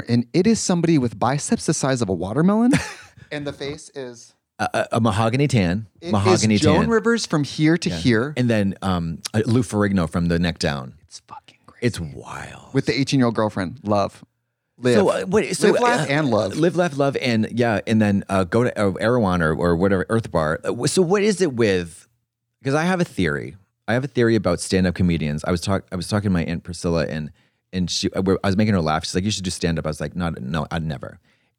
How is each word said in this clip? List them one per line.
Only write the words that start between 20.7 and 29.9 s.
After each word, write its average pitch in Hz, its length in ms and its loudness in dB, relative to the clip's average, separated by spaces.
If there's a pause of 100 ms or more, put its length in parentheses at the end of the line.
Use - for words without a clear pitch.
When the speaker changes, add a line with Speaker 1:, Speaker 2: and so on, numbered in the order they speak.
Speaker 2:
wh-, 127 160 -2
so 185 140 4
what 190 180 2
is 202 180 0
it 165 140 0
with, 95 540 0 (560)
'cause 135 100 -2
I 156 120 0
have 185 140 0
a 170 60 2
theory. 73 520 -4 (300)
I 107 60 0
have 127 100 0
a 143 40 -6
theory 117 280 2
about 90 240 0
stand-up 92 360 0
comedians. 78 480 0
I - 80 -2
was 90 100 -2
talk-, 98 300 -2
I 92 60 -8
was 87 100 -8
talking 104 220 0
to 95 40 2
my 85 120 0
aunt 82 180 -6
Priscilla 85 420 -2
and, 76 240 -8 (440)
and 92 180 -2
she, - 220 -2
uh, 95 100 -2
we're, 95 200 2
I - 40 0
was 95 100 0
making 107 160 2
her 92 80 2
laugh. 78 240 0
She's - 80 -10
like, 92 120 -2
"You 107 60 -2
should 95 120 -6
do 92 80 -4
stand-up." 82 340 -2
I 78 40 -4
was 76 120 -8